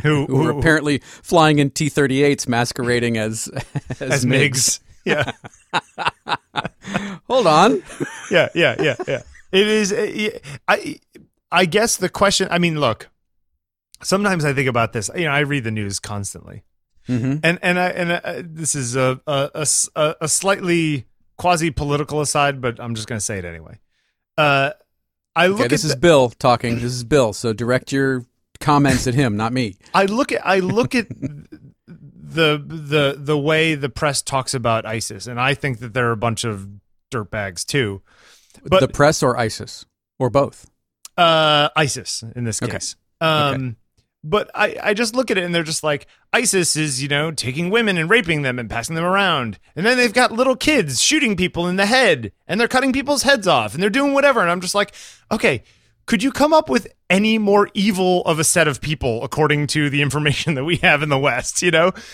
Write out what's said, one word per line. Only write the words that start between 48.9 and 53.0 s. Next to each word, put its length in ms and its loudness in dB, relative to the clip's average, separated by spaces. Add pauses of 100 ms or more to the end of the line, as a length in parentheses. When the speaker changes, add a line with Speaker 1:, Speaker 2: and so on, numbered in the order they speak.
Speaker 1:
them 80 -2
around. 540 0 (160)
And 120 -2
then 100 4
they've 160 2
got 200 4
little 240 2
kids 460 0
shooting 340 2
people 320 -2
in 80 -2
the 100 2
head 460 2 (140)
and 140 -2
they're 80 2
cutting 240 2
people's 300 -2